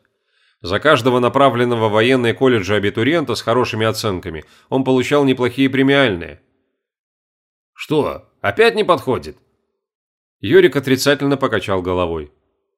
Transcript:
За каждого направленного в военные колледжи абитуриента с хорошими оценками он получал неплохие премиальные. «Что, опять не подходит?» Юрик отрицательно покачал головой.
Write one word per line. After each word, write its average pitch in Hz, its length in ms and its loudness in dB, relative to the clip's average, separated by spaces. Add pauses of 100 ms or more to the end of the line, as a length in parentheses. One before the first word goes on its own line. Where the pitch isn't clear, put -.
(600)
За 90 180 -4
каждого 127 400 2
направленного 120 680 2
в 101 40 -2
военные 117 420 2
колледжи 107 400 0
абитуриента 113 600 -2
с - 60 -8
хорошими 113 460 -2
оценками 92 580 -6 (240)
он 131 160 -2
получал 131 400 0
неплохие 127 460 0
премиальные. 131 720 0 (1300)
«Что, 110 580 -4 (120)
опять 208 340 2
не 214 80 -2
подходит?» 117 540 -4 (1040)
Юрик 170 360 4
отрицательно 139 600 0
покачал 107 460 -2
головой. 85 480 -4 (460)